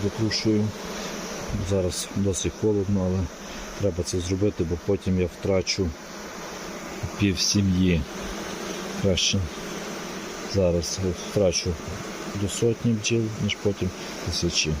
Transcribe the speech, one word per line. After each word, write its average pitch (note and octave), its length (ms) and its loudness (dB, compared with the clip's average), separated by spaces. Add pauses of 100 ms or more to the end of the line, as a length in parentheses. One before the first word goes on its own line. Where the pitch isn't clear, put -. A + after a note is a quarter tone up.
витрушую. G#2+ 640 2 (1000)
Зараз F#2 460 2
досить G2 460 2
холодно, G2+ 440 4
але F#2 140 2 (600)
треба F2 240 0
це - 160 -2
зробити, F#2+ 440 2
бо E2 220 0
потім F#2 360 2
я F2+ 40 4 (140)
втрачу F#2+ 500 2 (1300)
пів G2 200 4
сім'ї. F#2 640 4 (1000)
Краще G2 380 2 (1120)
зараз F2 460 4 (300)
втрачу F#2 440 2 (680)
до G2+ 80 0
сотні A#2 440 2
бджіл, A2+ 300 2 (200)
ніж G2+ 120 2
потім G2 340 0 (360)
тисячі. E2+ 560 0